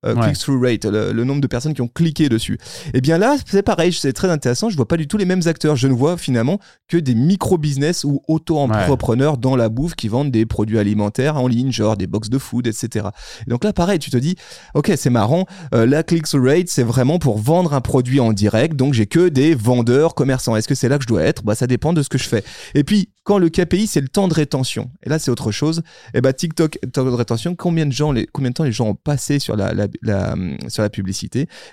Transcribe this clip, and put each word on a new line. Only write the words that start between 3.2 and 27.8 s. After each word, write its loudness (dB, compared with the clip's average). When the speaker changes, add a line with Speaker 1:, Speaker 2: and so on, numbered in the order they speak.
Speaker 1:
c'est 0
pareil, 2
c'est -2
très -2
intéressant. 0
Je -4
vois 0
pas 0
du -2
tout -4
les 0
mêmes 2
acteurs. 0
Je 2
ne 4
vois 2
finalement 0
que -2
des 2
micro-business 0
ou -2
auto-entrepreneurs 2
Speaker 2:
Ouais. -6
Speaker 1:
dans 0
la 2
bouffe -4
qui -6
vendent 0
des 4
produits -2
alimentaires 0
en 0
ligne, 0
genre 0
des -4
box -4
de 0
food, -4
et -2
cetera. -6
Et -8
donc -2
là, 0
pareil, 0
tu -10
te -2
dis, 0
ok, 2
c'est 0
marrant. 2
Euh, 4
la 2
click-through 0
rate, 4
c'est 0
vraiment 2
pour 0
vendre 2
un 0
produit 0
en 4
direct. 2
Donc 2
j'ai 2
que 4
des 4
vendeurs, 2
commerçants. 0
Est-ce -2
que 0
c'est 0
là 2
que -4
je -8
dois 2
être ? 0
Bah, 0
ça -2
dépend 0
de 2
ce -4
que -2
je -2
fais. 0
Et 4
puis, 2
quand 2
le 4
K 0
P 0
I, 0
c'est 0
le -6
temps 0
de 0
rétention. -2
Et -8
là, 0
c'est -2
autre -2
chose. -2
Et 2
bah, 4
TikTok, -2
temps 0
de 2
rétention, -2
combien 0